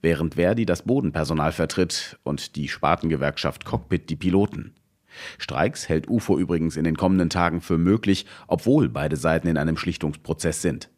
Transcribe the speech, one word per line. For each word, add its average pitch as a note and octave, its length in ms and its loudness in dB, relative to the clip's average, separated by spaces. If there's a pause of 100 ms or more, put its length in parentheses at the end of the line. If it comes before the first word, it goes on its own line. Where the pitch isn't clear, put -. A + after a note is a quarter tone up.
während D#2+ 320 2
Verdi G2 320 2
das F2 160 0
Bodenpersonal D#2+ 680 0
vertritt - 680 -2
und - 340 -6
die C#2+ 120 -6
Spartengewerkschaft D2 960 0
Cockpit - 440 -4
die - 80 -4
Piloten. - 580 0 (640)
Streiks - 500 -2
hält D#2+ 200 -2
ufo G2+ 300 2
übrigens E2 380 0
in D#2 80 -2
den D#2+ 120 0
kommenden F#2 340 2
Tagen E2+ 300 0
für E2 180 0
möglich, G2 480 2 (200)
obwohl A2+ 420 2
beide D2 280 -2
Seiten D#2+ 320 2
in D#2+ 100 2
einem D#2+ 180 0
Schlichtungsprozess D#2+ 880 -4
sind. D2+ 360 -4